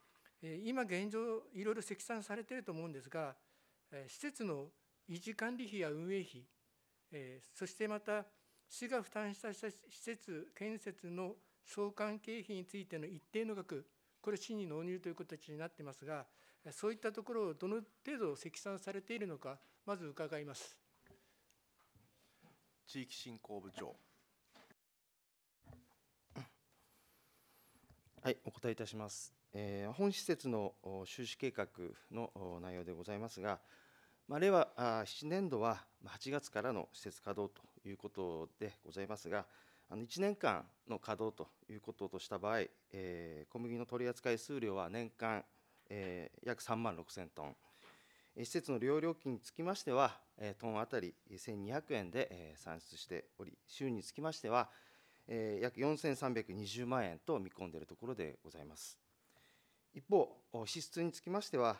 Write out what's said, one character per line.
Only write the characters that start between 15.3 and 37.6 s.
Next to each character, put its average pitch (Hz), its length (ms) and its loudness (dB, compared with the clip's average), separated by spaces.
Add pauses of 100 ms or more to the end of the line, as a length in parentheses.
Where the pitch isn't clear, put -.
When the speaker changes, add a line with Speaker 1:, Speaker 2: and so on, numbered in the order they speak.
Speaker 1:
に 151 80 -6
な 160 100 -2
っ - 20 -4
て - 120 -12
ま 143 120 -8
す 135 120 -16
が、 143 200 -4 (400)
え 160 40 -10
ー、 139 40 -10
そ 208 160 2
う - 20 4
い 226 60 -4
っ - 20 -16
た 220 120 2
と 214 120 -6
こ 247 100 -4
ろ 214 160 4
を 160 40 0
ど 180 140 -2
の 220 140 2 (240)
程 277 140 -2
度 160 160 2
積 - 240 -10
算 196 180 -4
さ 185 140 -6
れ 196 100 -2
て 226 140 -4
い 233 40 -2
る 208 80 0
の 160 100 -4
か、 139 200 -6 (280)
ま 202 100 2
ず 175 100 -6
伺 151 340 -2
い 151 60 -4
ま 139 80 -8
す。 - 240 -10 (2000)
Speaker 2:
地 131 180 -6
域 - 120 -10
振 117 240 -8
興 104 220 -6
部 95 100 -12
長。 76 240 -6 (4000)
Speaker 3:
は 131 80 4
い、 - 140 4
お - 80 -4
答 - 160 -2
え 113 60 4
い - 20 2
た 113 100 -2
し 107 120 -6
ま 107 120 -4
す。 - 240 -8 (200)
え 101 360 -2
ー、 120 40 -4
本 196 180 4
施 - 140 -4
設 147 240 2
の、 107 340 2
お、 95 220 -4
収 123 200 -6
支 - 120 -6
計 131 140 0
画 101 180 0 (420)
の、 113 240 -4
お、 90 240 -6
内 90 160 -6
容 90 80 -4
で 87 80 -4
ご 85 140 -6
ざ 104 100 -4
い 101 40 -2
ま 110 100 -4
す - 100 -10
が、 95 220 0 (640)
ま 139 80 -2
あ、 147 40 2
令 185 100 10
和、 180 260 10
あ、 113 300 4
七 - 200 -6
年 180 240 2
度 123 120 2
は、 110 240 4 (180)
ま 104 60 -12
あ、 - 60 -10
八 - 140 -6
月 143 220 0
か 107 100 2
ら 123 120 2
の 98 180 -2
施 - 120 -14
設 - 180 -8
稼 101 140 -2
働 101 200 2
と - 320 -18